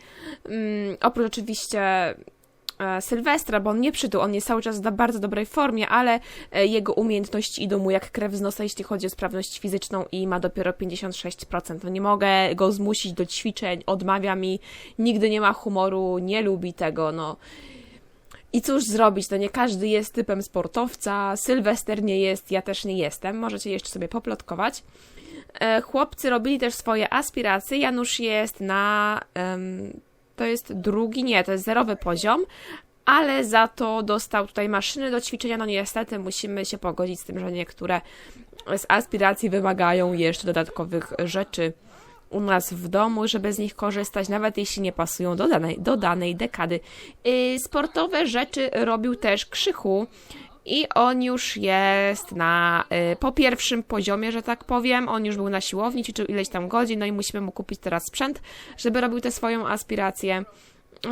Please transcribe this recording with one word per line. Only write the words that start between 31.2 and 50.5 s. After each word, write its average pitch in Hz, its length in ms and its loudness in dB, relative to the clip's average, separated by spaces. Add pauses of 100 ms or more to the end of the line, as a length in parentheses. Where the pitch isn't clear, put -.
nie, 214 200 4
to 196 80 -2
jest 190 120 -2
zerowy 220 320 2
poziom, 208 480 0 (600)
ale 269 400 4
za 226 240 6
to 220 340 0
dostał 208 440 0
tutaj 208 220 -2
maszyny 214 420 0
do 240 100 0
ćwiczenia. 233 360 -4
No 220 100 -2
niestety 208 520 -2
musimy 196 460 -4
się - 140 -6
pogodzić 180 420 -2
z - 40 -14
tym, 180 140 -8
że 185 140 -6
niektóre 175 480 -4 (760)
z - 120 -6
aspiracji 196 600 2
wymagają 185 600 4
jeszcze 170 340 0
dodatkowych 170 640 -2 (120)
rzeczy 170 480 -2 (580)
u 202 100 -2
nas 190 320 2
w 175 160 -8
domu, 214 400 2
żeby 208 240 0
z 202 60 -4
nich 208 160 -4
korzystać, 202 540 -2
nawet 208 300 0
jeśli 202 240 -4
nie 180 100 0
pasują 175 440 -2
do 254 120 2
danej, 160 300 2
do 240 180 2
danej 175 400 0
dekady. 175 440 -2 (460)
Y, 254 320 2
sportowe 320 680 0
rzeczy 262 460 0
robił 233 420 2
też 208 320 0
Krzychu 208 600 0 (580)